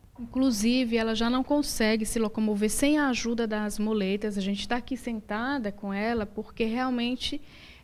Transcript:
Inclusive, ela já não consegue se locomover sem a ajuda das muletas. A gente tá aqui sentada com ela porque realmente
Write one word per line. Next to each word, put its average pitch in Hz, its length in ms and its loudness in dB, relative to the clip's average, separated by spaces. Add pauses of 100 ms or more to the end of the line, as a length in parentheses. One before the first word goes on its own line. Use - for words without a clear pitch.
(220)
Inclusive, 240 760 2
ela 226 180 2
já 226 140 2
não 254 140 2
consegue 226 640 2
se 226 140 -2
locomover 214 500 2
sem 294 300 4
a 285 80 4
ajuda 233 400 0
das 214 320 -2
muletas. 208 580 0
A 196 40 0
gente 202 260 -2
tá 240 80 0
aqui 247 220 -4
sentada 226 760 -4
com 196 220 -6
ela 214 320 0
porque 214 400 -4
realmente 247 760 -2 (420)